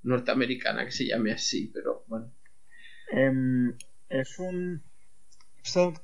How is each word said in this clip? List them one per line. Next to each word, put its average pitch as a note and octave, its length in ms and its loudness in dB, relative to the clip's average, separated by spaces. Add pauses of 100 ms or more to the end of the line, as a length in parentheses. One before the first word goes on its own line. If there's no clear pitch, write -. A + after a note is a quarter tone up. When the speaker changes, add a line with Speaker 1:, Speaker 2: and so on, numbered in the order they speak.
Speaker 1:
norteamericana B2 840 2
que - 60 -8
se B2+ 140 0
llame A2 260 2
así, - 420 -2
pero - 320 -4
bueno. A2+ 260 -6 (800)
Speaker 2:
Em, B2+ 640 6 (340)
es C3+ 300 -2
un, F3+ 440 -2 (800)
esto F3+ 300 6 (120)